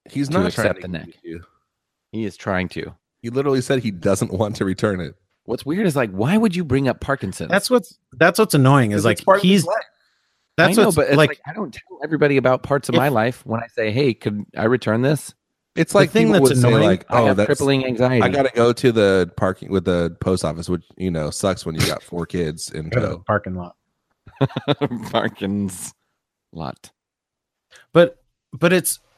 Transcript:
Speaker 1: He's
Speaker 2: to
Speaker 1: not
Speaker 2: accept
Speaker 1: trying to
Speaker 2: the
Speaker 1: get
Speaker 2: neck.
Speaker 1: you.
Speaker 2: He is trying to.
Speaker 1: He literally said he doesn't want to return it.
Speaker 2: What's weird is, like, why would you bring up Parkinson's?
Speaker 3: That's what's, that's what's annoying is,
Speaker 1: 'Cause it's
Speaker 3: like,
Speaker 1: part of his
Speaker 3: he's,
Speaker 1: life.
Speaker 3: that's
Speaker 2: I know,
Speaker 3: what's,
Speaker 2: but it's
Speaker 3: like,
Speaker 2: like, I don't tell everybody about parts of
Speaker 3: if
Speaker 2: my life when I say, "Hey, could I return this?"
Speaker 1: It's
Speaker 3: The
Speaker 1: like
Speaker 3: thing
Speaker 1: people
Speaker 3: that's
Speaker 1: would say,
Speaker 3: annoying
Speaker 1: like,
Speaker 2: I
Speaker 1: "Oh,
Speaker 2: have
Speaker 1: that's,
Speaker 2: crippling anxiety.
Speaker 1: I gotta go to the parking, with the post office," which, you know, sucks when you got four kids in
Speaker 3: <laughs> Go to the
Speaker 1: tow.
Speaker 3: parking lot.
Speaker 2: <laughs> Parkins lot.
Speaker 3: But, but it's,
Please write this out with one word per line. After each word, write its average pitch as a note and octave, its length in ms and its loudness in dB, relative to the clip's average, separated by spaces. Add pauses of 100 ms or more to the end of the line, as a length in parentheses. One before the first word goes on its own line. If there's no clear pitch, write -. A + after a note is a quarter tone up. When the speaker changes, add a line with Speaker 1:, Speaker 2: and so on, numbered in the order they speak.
Speaker 1:
He's C3+ 200 -6
Speaker 2:
to E3 100 -4
Speaker 1:
not F#3+ 80 0
Speaker 2:
accept - 320 -2
Speaker 1:
trying - 20 -18
to - 60 -
Speaker 2:
the F2 120 -8
Speaker 1:
get D#2+ 80 -14
Speaker 2:
neck. - 160 -20
Speaker 1:
you. E2+ 200 -14 (720)
Speaker 2:
He A2 120 -6
is G2 120 -10
trying F#2 320 -4
to. - 260 -12 (260)
Speaker 1:
He A#2 80 -10
literally C3+ 320 0
said C3+ 220 -2
he A2 80 -4
doesn't F#2+ 400 -2
want G#2 240 -2
to G#2 100 -4
return F#2+ 360 -2
it. D#2+ 120 -10 (300)
Speaker 2:
What's - 220 -8
weird F3+ 200 -2
is, D#3 100 0
like, A#2+ 160 -2
why A#2 260 0
would A3 180 2
you F3+ 80 -2
bring C3+ 240 0
up A#2+ 140 -2
Parkinson's? - 500 -6
Speaker 3:
That's G3 180 0
what's, - 300 -2 (140)
that's E3 260 4
what's A3 140 2
annoying C3 380 6
is, G2+ 120 2
Speaker 1:
'Cause A2+ 80 4
it's - 100 -2
Speaker 3:
like, - 40 -20
Speaker 1:
part - 140 6
of - 40 0
his F3+ 80 4
Speaker 3:
he's, F#3 140 4
Speaker 1:
life. G3 180 -4 (760)
Speaker 3:
that's F#3 200 4
Speaker 2:
I A3+ 40 6
know, G#3 60 4
Speaker 3:
what's, F3 80 0
Speaker 2:
but D3+ 140 2
it's C#3+ 80 6
Speaker 3:
like, D3+ 140 6
Speaker 2:
like, - 140 -16
I D#3 80 -14
don't F3+ 200 -10
tell - 300 -20
everybody D3 340 0
about B2+ 260 2
parts C#3 260 -2
of A#2+ 60 0
Speaker 3:
if B2 40 2
Speaker 2:
my C3+ 100 2
life A#2+ 360 -2
when A2+ 160 -4
I A#2 60 -12
say, A2 240 -4
"Hey, B2+ 220 2
could G#2 320 -6 (120)
I G2 80 -2
return A#2 360 0
this?" C#3 320 -2 (420)
Speaker 1:
It's E3 180 -2
Speaker 3:
The G3+ 60 4
Speaker 1:
like F#3+ 120 4
Speaker 3:
thing A3 160 2
Speaker 1:
people G#3 60 4
Speaker 3:
that's C#3 160 4
Speaker 1:
would A#2+ 120 2
say, B2 80 4
Speaker 3:
annoying A2+ 180 4
Speaker 1:
like, - 220 0
Speaker 2:
I A#2+ 120 2
Speaker 1:
"Oh, A2+ 60 2
Speaker 2:
have G2+ 100 2
Speaker 1:
that's, G#2 100 2
Speaker 2:
crippling C#3 380 0
anxiety. B2 380 2
Speaker 1:
I A#2+ 60 2
gotta C#3 240 0
go A#2+ 200 4
to B2 180 2
the F#2+ 460 2
parking, F#2+ 340 -4
with F#2 140 0
the F2 360 0
post F#2 240 0
office," E2 240 -6
which, F2 140 -4 (140)
you F#2 120 -4
know, D#2 220 -4
sucks F#2+ 340 -4
when E2 100 -6
you D#2 120 -2
got D#2 160 -6
four E2+ 220 -10
kids D#2+ 460 -6
in D#2 180 -12
Speaker 3:
<laughs> - 0 -
Go A#2+ 120 -2
to G#2 60 -2
the D#2+ 80 -8
Speaker 1:
tow. F2+ 100 -16
Speaker 3:
parking G2 300 -2
lot. - 200 -12 (640)
Speaker 2:
<laughs> C3+ 720 -6
Parkins G2+ 840 -6 (580)
lot. - 400 -14 (1000)
Speaker 3:
But, E3+ 300 2 (300)
but E3 220 0
it's, F3 260 -2 (180)